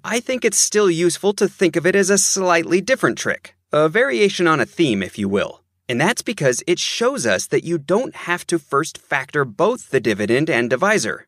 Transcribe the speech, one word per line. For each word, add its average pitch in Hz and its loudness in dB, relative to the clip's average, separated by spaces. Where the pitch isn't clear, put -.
I 233 -4
think 247 -4
it's 208 0
still 208 2
useful 175 0
to 202 0
think 170 0
of 160 0
it 185 4
as 196 2
a 202 4
slightly 180 2
different 196 0
trick, - -6
a 151 4
variation 208 0
on 160 4
a 110 0
theme, 120 0
if - -8
you 101 -2
will. 98 -2
And 120 -2
that's 196 0
because 143 -2
it 175 0
shows 240 -4
us 98 0
that - -2
you 170 -2
don't 185 -2
have - -6
to 170 -2
first - -4
factor 139 -4
both 175 -2
the 135 0
dividend 113 0
and 123 0
divisor, 127 -2